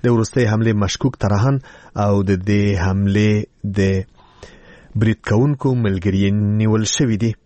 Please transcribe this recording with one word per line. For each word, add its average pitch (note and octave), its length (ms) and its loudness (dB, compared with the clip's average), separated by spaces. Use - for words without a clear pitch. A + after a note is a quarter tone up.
د - 100 -4
وروستۍ A#2 380 0
حملې A2+ 220 2
مشکوک B2 400 -4
ترهان A2 340 2
او G2+ 100 2
د - 20 2
دې G2+ 140 2
حملې G2 500 2
د - 20 -2
برید A2 180 0
کوونکو C3+ 400 0
ملګري G2 460 0
نیول A2 340 2
شوي A2+ 300 -2
دي. A2+ 80 0